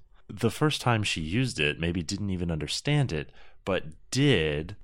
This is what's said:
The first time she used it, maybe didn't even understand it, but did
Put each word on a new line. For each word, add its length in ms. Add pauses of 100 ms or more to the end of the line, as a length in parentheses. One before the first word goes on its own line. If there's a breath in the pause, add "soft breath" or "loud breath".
(280 soft breath)
The 220
first 300
time 220
she 180
used 380
it, 220
maybe 240
didn't 260
even 220
understand 600
it, 180 (340 soft breath)
but 220 (260)
did 720